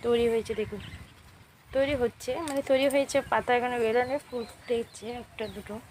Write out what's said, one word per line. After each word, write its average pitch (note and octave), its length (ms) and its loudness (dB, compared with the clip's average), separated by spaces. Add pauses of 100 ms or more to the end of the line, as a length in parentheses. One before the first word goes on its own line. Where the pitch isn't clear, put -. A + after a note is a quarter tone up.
তৈরি A#3 260 4
হয়েছে, A3+ 300 0
দেখুন G#3 180 -6 (960)
তৈরি C#4 260 2
হচ্ছে, B3 300 -2 (160)
মানে C#4 220 0
তৈরি C4+ 240 6
হয়েছে, C#4 240 2 (140)
পাতা A3 260 2
এখানে B3 260 0
বেরোনে, B3 320 2 (100)
ফুল A#3+ 240 -6
ফুটেছে A#3 580 -6 (140)
একটা A3+ 240 -10 (100)
দুটো G#3 200 -10 (160)